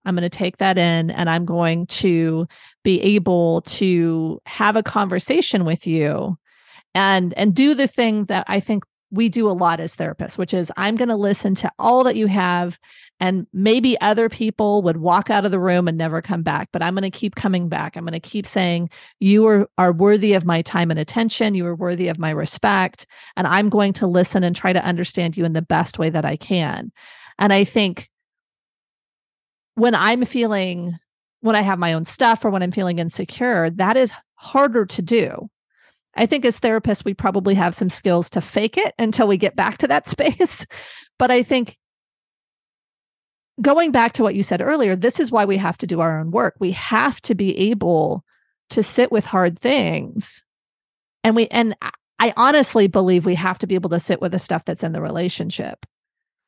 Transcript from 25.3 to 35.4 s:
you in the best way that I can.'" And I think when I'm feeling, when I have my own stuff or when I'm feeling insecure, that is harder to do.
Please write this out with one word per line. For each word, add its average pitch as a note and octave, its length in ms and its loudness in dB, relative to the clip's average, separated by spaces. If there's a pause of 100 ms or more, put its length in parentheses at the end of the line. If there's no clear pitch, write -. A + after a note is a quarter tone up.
you E3+ 80 0
in E3 80 0
the D#3+ 80 0
best E3 360 -2
way D#3+ 120 0
that D#3 160 -2
I D3+ 100 -2
can.'" - 560 -4 (480)
And G3+ 140 4
I G3 100 6
think G3 460 -2 (1600)
when A3+ 220 2
I'm A3+ 300 2
feeling, F#3 720 -2 (440)
when A3 140 2
I G#3 60 2
have F#3+ 180 0
my E3+ 140 0
own D#3+ 120 -2
stuff A#3 400 2
or A3 60 2
when F#3+ 100 -2
I'm F3+ 100 -2
feeling F3 280 -2
insecure, E3+ 720 -2
that F#3+ 260 0
is B3+ 160 2 (220)
harder B3 500 2
to - 160 -6
do. A3 480 -2 (680)